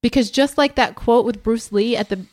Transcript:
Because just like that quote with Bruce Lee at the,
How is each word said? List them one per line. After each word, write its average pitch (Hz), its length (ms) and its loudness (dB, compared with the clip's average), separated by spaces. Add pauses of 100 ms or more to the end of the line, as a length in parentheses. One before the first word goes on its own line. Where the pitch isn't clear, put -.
Because 240 300 0
just 277 260 0
like 285 180 2
that 240 200 0
quote 233 300 2
with 214 180 -6
Bruce 226 280 -4
Lee 220 260 0
at 220 120 -4
the, 190 240 -6